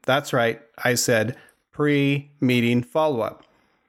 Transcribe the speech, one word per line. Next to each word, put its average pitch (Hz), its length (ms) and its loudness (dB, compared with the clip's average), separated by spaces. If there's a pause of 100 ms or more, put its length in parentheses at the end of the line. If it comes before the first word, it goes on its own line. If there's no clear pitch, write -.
That's 139 260 0
right, 117 300 0 (200)
I 123 120 0
said 117 420 0 (380)
pre-meeting 139 1080 0
follow-up. 143 600 -4 (460)